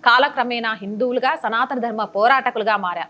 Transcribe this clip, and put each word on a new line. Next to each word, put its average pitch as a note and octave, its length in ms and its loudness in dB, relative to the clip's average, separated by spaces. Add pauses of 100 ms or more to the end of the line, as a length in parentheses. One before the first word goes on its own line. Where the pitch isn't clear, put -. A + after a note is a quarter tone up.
కాలక్రమేణా A#3+ 680 2
హిందువులుగా, B3 640 -2
సనాతన B3+ 440 -2
ధర్మ A3 240 -4
పోరాటకులుగా A3 720 2
మారాం. F3 320 -6